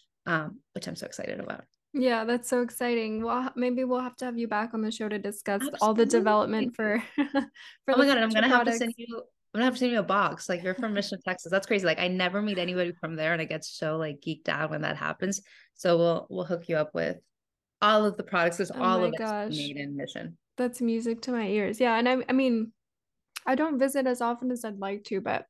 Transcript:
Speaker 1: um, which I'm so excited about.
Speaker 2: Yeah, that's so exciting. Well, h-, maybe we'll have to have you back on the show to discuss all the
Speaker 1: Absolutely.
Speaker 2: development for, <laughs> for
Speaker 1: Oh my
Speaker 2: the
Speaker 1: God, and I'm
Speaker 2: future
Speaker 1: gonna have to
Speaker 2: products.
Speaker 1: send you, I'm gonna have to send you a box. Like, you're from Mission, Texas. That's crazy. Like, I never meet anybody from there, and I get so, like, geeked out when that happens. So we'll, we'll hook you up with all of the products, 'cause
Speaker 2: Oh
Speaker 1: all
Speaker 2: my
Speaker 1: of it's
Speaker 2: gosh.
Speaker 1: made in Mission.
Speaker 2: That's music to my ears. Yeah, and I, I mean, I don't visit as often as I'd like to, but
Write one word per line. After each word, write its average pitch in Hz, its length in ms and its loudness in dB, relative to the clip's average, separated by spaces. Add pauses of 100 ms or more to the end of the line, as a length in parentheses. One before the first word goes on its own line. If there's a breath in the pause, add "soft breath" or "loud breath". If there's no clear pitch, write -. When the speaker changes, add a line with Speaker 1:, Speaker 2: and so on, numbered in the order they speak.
(260 soft breath)
Speaker 1:
um, 160 340 -2 (140)
which - 120 -10
I'm 170 100 -8
so - 100 -10
excited - 340 -8
about. - 240 -10 (300)
Speaker 2:
Yeah, 247 320 2
that's 240 240 0
so 247 100 2
exciting. 233 600 -2
Well, 240 240 -2
h-, 262 100 -6
maybe 247 280 0
we'll 247 160 0
have 254 160 -8
to 254 100 -8
have 240 100 -6
you 233 120 -2
back 220 260 -2
on 220 80 -2
the 214 80 0
show 220 180 -4
to 208 100 -2
discuss 208 520 -4 (100)
all 214 140 4
the 226 80 4
Speaker 1:
Absolutely. 226 160 4
Speaker 2:
development 214 580 2
for, 214 340 0
<laughs> - 60 -20
for 285 80 2 (640 loud breath)
Speaker 1:
Oh 262 80 2
my 262 80 8
Speaker 2:
the - 0 -
Speaker 1:
God, 277 140 6
and 226 60 4
I'm 220 40 2
Speaker 2:
future 220 60 0
Speaker 1:
gonna 220 140 6
have 247 160 6
to 233 80 2
Speaker 2:
products. 233 60 0
Speaker 1:
send 233 200 -2
you, 233 180 -10
I'm - 440 -8
gonna 240 40 4
have 254 100 4
to 247 60 -8
send 247 120 2
you 226 80 4
a - 20 2
box. 185 480 2
Like, 175 120 -2
you're 185 120 -2
from 220 180 -4
Mission, 202 340 -2
Texas. 180 240 -4
That's 190 160 2
crazy. 196 200 2
Like, 156 120 2
I 180 100 0
never 185 340 0
meet 208 160 -2
anybody 180 420 -2
from 165 160 -6
there, 156 160 0
and 165 80 0
I 160 60 -4
get 160 180 -8
so, 160 320 -4
like, 156 240 -4
geeked - 300 -4
out 151 180 0
when 156 140 -4
that 151 160 -2
happens. 185 420 -4 (320 soft breath)
So 175 240 2
we'll, 170 320 2
we'll 185 160 -6
hook 170 240 -6
you 165 80 0
up 151 180 0
with - 220 -2 (640)
all 214 240 6
of 208 120 0
the - 80 -8
products, 175 340 0
'cause 190 160 -2
Speaker 2:
Oh - 80 -8
Speaker 1:
all 185 180 4
Speaker 2:
my 180 60 4
Speaker 1:
of - 80 0
it's - 40 -4
Speaker 2:
gosh. 214 380 -4
Speaker 1:
made 143 200 -6
in 143 200 -8
Mission. 147 400 -10 (220)
Speaker 2:
That's 247 240 -4
music 226 400 -2
to 254 100 -6
my 226 140 -2
ears. 208 340 0
Yeah, 233 160 4
and 233 120 4
I, 262 100 4 (100)
I 269 40 0
mean, 247 400 2 (760)
I 262 80 2
don't 302 240 0
visit 269 280 2
as 247 140 0
often 240 300 -2
as 240 140 -6
I'd 208 160 -10
like 196 240 -6
to, 196 160 -4
but - 300 -2